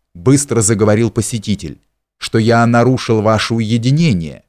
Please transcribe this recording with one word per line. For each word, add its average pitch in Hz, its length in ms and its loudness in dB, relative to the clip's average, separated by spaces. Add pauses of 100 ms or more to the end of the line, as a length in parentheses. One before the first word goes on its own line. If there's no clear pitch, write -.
(140)
быстро 117 460 0
заговорил 107 500 2
посетитель, 101 720 -6 (380)
«что - 200 -4
я 113 280 2
нарушил 120 560 2
ваше 110 320 0
уединение». 113 960 -2